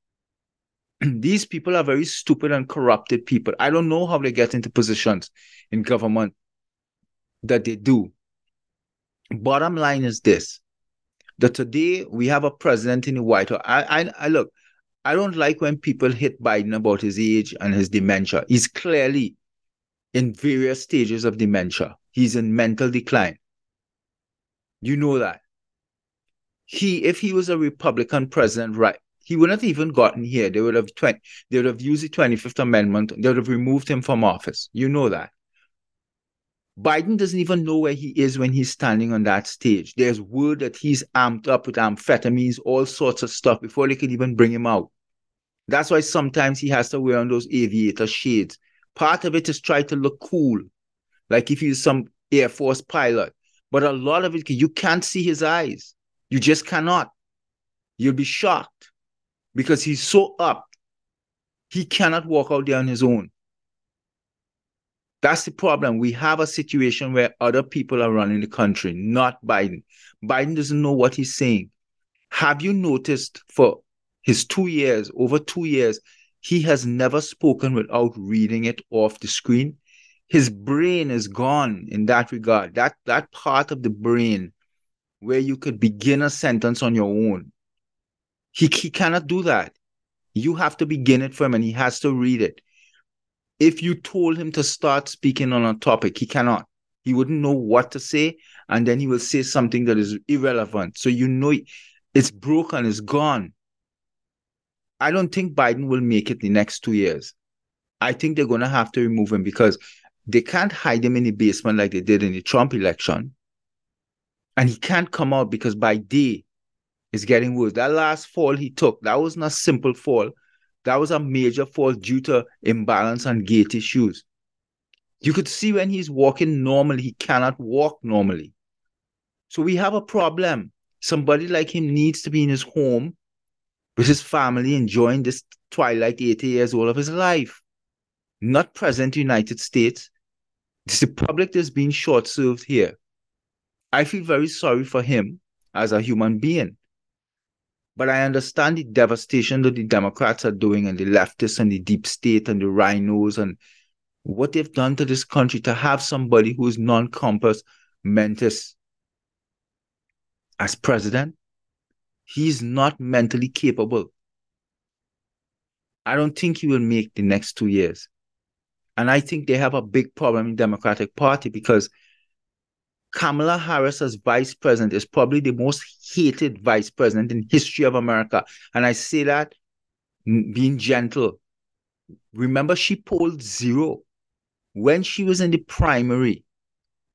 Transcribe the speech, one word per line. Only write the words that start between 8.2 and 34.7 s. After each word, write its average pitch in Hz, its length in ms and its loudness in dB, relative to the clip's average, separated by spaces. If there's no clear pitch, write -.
Bottom 139 440 0
line 143 280 0
is 117 180 -4
this, - 380 2
that 120 160 4
today 160 560 -2
we 120 180 -2
have 143 160 0
a 139 80 0
president 123 560 -2
in 135 80 -4
the 123 80 -4
White 101 260 2
House. - 140 -2
I, 143 380 0
I, 190 100 -6
I - 20 -2
look, 151 240 0
I 143 80 0
don't 190 220 -2
like 156 260 0
when 151 160 -2
people 127 340 0
hit 123 300 -2
Biden 107 340 0
about 107 240 2
his 104 200 -4
age 110 420 2
and 101 120 0
his 95 160 2
dementia. 98 600 0
He's 120 180 4
clearly 139 680 0
in 127 200 0
various 131 500 0
stages 113 400 0
of 110 140 0
dementia. 95 580 0
He's 120 240 2
in 113 200 0
mental 117 340 0
decline. 120 480 0
You 135 160 -2
know 143 220 2
that. 92 220 -4
He, 190 380 -2
if 170 160 2
he 202 120 -2
was 185 180 0
a 170 80 0
Republican 139 680 -2
president, 113 480 0
right, 110 220 2
he 170 120 -6
wouldn't 175 260 4
have 233 80 0
even 156 200 -2
gotten 120 340 2
here. 120 260 0
They 104 120 -2
would 113 140 2
have 107 200 -2
twen-, 120 260 -2
they 127 80 0
would 123 80 2
have 123 160 -2
used 147 220 -2
the 151 60 -8
twenty-fifth 123 500 -2
Amendment. 107 560 2
They 120 140 2
would 123 80 2
have 117 100 -2
removed 131 400 0
him 131 140 -2
from 120 220 0
office. - 500 -2